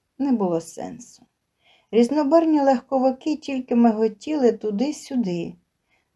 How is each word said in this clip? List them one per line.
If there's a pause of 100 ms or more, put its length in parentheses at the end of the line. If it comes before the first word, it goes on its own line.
(180)
не
було
сенсу. (680)
Різнобарні
легковики
тільки
миготіли
туди-сюди. (640)